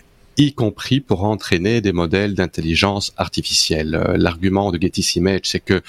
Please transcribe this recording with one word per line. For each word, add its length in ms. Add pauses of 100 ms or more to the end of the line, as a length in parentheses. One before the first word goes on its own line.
(400)
y 120
compris 480
pour 240
entraîner 560
des 100
modèles 460
d'intelligence 800
artificielle. 800
Euh, 200
l'argument 540
de 100
Getty 380
Images, 280
c'est 120
que 300